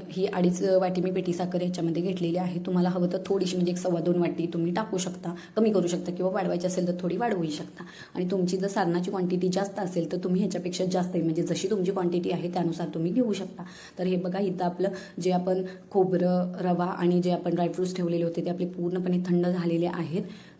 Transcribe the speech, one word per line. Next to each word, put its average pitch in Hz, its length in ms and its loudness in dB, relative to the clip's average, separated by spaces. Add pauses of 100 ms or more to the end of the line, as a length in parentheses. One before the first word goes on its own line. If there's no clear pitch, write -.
(120)
ही 185 140 0
अडीच 180 380 2
वाटी 185 380 4
मी 185 100 0
पिठी 180 220 0
साखर 180 280 -2
याच्यामध्ये 170 400 0
घेतलेली 180 360 0
आहे. 180 280 -2
तुम्हाला 180 240 2
हवं 180 240 2
तर 196 120 0
थोडीशी, 190 300 0
म्हणजे 180 160 2
एक 175 60 -2
सव्वा 170 240 0
दोन 170 140 2
वाटी 175 300 2
तुम्ही 175 280 0
टाकू 214 240 -2
शकता, 180 380 -6 (220)
कमी 220 140 4
करू 180 160 4
शकता 175 240 -2
किंवा 185 200 0
वाढवायची 180 360 0
असेल 180 200 0
तर 175 120 0
थोडी 180 180 -2
वाढवूही 196 340 0
शकता. - 320 -10 (320)
आणि 180 160 -2
तुमची 185 260 2
जर 185 100 -2
सारणाची 180 420 0
क्वांटिटी 180 400 0
जास्त 196 300 -2
असेल 180 320 -2
तर 180 60 -2
तुम्ही 185 240 0
ह्याच्यापेक्षा 180 440 -2
जास्त, 180 320 0
म्हणजे 165 260 2
जशी 180 260 -2
तुमची 196 220 2
क्वांटिटी 180 400 0
आहे 170 220 -2
त्यानुसार 170 400 -2
तुम्ही 170 180 0
घेऊ 233 220 2
शकता. 180 300 -8 (360)
तर 185 40 -2
हे 180 120 2
बघा, 180 240 -2
इथं 185 260 0
आपलं 180 240 0 (320)
जे 185 100 2
आपण 185 320 2 (280)
खोबरं, 180 600 2 (100)
रवा 175 240 2
आणि 180 360 4
जे 180 100 2
आपण 170 240 0
ड्रायफ्रुट्स 175 400 0
ठेवलेले 170 280 0
होते 170 220 0
ते 180 40 0
आपले 175 160 -2
पूर्णपणे 180 540 0
थंड 175 280 2
झालेले 170 380 2
आहेत. 175 380 -2 (360)